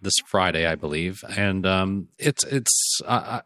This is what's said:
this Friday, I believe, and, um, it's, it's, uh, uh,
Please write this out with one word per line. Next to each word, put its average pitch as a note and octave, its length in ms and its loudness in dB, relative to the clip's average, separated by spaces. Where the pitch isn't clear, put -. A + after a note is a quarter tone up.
this F#2+ 120 0
Friday, E2+ 400 2
I D#2+ 80 2
believe, D#2 480 -4
and, G2 280 0
um, F#2+ 440 0
it's, - 260 0
it's, - 600 0
uh, - 40 -8
uh, A#2+ 380 -2